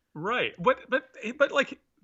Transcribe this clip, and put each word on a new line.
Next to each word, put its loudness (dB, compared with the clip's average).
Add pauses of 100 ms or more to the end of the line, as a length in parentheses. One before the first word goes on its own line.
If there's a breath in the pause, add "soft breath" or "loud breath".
(160)
Right. -2
But, 2 (100)
but, 0 (300)
but, 4
like, 0 (240)